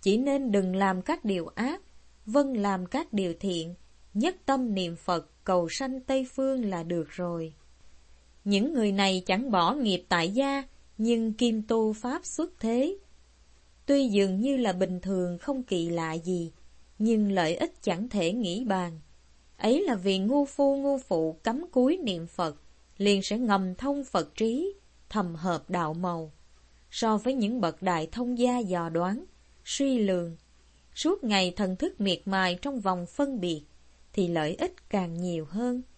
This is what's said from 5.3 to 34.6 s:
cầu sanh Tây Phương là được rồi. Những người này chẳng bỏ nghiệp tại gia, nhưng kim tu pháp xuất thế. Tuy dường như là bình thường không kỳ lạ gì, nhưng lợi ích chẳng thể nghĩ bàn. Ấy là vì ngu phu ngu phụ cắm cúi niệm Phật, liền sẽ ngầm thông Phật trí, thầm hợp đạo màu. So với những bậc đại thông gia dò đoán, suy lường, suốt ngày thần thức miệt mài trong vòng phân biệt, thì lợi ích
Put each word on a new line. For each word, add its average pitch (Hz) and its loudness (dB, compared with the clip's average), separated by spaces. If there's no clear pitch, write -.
cầu 180 2
sanh 262 -6
Tây 262 -2
Phương 262 0
là 185 -4
được 165 -4
rồi. 170 -6
Những 202 2
người 220 2
này 196 2
chẳng 233 0
bỏ 180 4
nghiệp 214 0
tại 170 2
gia, 277 0
nhưng 226 2
kim 220 2
tu 220 2
pháp 254 -6
xuất - -6
thế. 254 0
Tuy 277 4
dường 196 2
như 269 2
là 226 2
bình 180 0
thường 180 -2
không 262 -4
kỳ 170 -2
lạ 165 -2
gì, 165 -2
nhưng 214 2
lợi 170 2
ích - -4
chẳng 196 -2
thể 180 0
nghĩ 220 -2
bàn. 180 -2
Ấy 269 2
là 294 0
vì 190 2
ngu 262 4
phu 277 2
ngu 277 0
phụ 160 -2
cắm 285 -2
cúi 262 4
niệm 185 -4
Phật, 160 -4
liền 202 4
sẽ 208 -2
ngầm 196 0
thông 285 -4
Phật 180 -2
trí, 262 -2
thầm 180 -2
hợp 165 -4
đạo 170 -2
màu. 170 -6
So 220 2
với 240 0
những 240 0
bậc 165 -2
đại 170 0
thông 247 -4
gia 247 4
dò 180 -2
đoán, 185 -2
suy 269 0
lường, 180 0
suốt 370 0
ngày 190 2
thần 185 0
thức 320 -4
miệt 190 0
mài 185 0
trong 277 -6
vòng 185 -2
phân 277 -2
biệt, 170 -2
thì 190 2
lợi 165 0
ích - -6